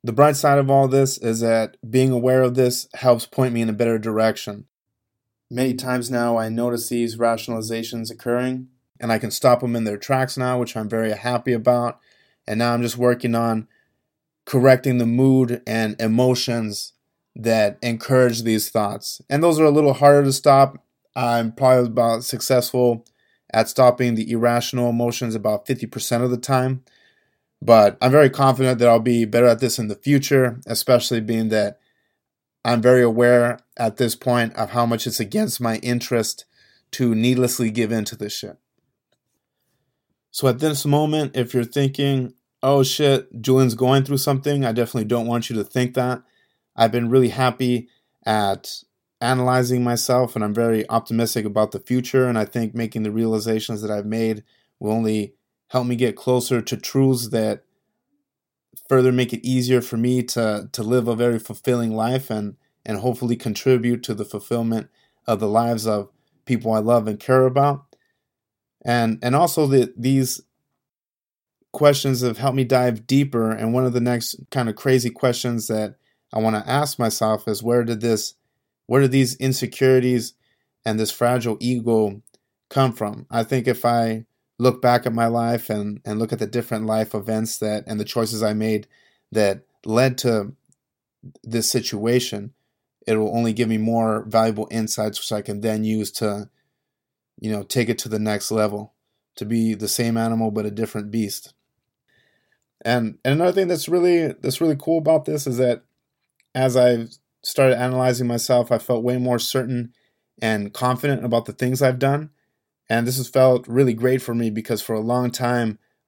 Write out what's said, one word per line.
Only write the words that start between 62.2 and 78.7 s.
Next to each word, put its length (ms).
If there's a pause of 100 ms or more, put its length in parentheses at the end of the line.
and, 260 (300)
and 120
hopefully 380
contribute 680
to 100
the 120
fulfillment 640 (380)
of 120
the 80
lives 380
of 240 (360)
people 280
I 60
love 280
and 120
care 260
about. 400 (1000)
And, 380
and 140
also 320
that 340
these 400 (1300)
questions 500
have 180
helped 180
me 80
dive 420
deeper. 440
And 220
one 120
of 80
the 80
next 480
kind 180
of 80
crazy 340
questions 580
that 280 (380)
I 60
wanna 260
ask 340
myself 480
is, 160
where 220
did 160
this, 320 (540)